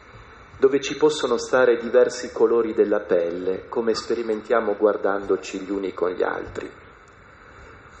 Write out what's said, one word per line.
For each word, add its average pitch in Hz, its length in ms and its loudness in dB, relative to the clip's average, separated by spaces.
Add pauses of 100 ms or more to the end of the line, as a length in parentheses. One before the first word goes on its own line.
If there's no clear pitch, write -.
(580)
dove 135 240 4
ci - 140 -6
possono 139 420 0
stare 123 400 2
diversi 120 540 2
colori 113 420 2
della 104 280 2
pelle, 90 680 -2
come 113 260 -2
sperimentiamo 113 840 -2
guardandoci 98 840 0
gli 92 120 -10
uni 98 220 -4
con 87 180 -2
gli 90 120 -4
altri, - 460 -6 (1300)